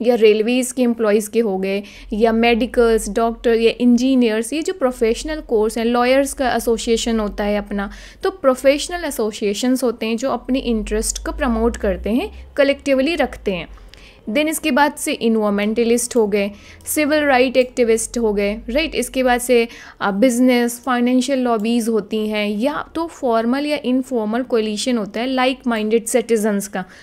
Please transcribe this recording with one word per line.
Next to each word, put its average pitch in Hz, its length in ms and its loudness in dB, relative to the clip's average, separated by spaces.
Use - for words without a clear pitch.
या 240 120 4
रेलवेज़ 226 600 4
के 254 80 0
एम्प्लॉइज़ 220 480 2
के 226 100 0
हो 196 180 -2
गए 196 240 -4
या 226 200 2
मेडिकल्स, 226 760 2
डॉक्टर 226 440 0
या 226 260 4
इंजीनियर्स, 240 720 2
ये 311 100 -2
जो 370 100 -4
प्रोफेशनल 262 680 -2
कोर्स 226 380 0
हैं, 226 60 0
लॉयर्स 247 480 2
का 254 220 -2
एसोसिएशन 226 680 0
होता 208 240 -4
है 208 140 0
अपना, 202 320 -6
तो 381 80 0
प्रोफेशनल 285 760 0
एसोसिएशंस 233 800 -2
होते 233 240 -2
हैं 226 100 -2
जो 247 140 -4
अपने 254 280 -2
इंटरेस्ट 220 680 -4
को 320 60 -4
प्रमोट 233 440 0
करते 196 340 -4
हैं, 330 460 -4
कलेक्टिवली 277 580 0
रखते 254 380 -4
हैं। 170 160 -8
Then 294 180 0
इसके 311 220 -2
बाद 285 240 2
से - 180 -4
इन्वायरमेंटलिस्ट 220 1040 0
हो 220 100 4
गए, 202 240 0
सिविल 302 340 0
राइट 262 360 2
एक्टिविस्ट 240 640 0
हो 220 140 0
गए, 202 260 -2
राइट, 285 260 -2
इसके 254 280 -2
बाद 247 180 2
से, 233 280 2
अ, 196 100 0
बिजनेस, 240 760 2
फाइनेंशियल 254 520 2
लॉबीज 233 500 0
होती 214 400 -2
हैं, 208 200 -2
या 240 460 -2
तो 330 120 -4
फॉर्मल 247 600 0
या 294 180 -2
इनफॉर्मल 247 580 -2
कोलिशन 220 560 -2
होता 208 220 -6
है 240 60 -4
लाइक 262 400 0
माइंडेड 220 380 0
सिटीजन्स 220 640 0
का। 185 160 -8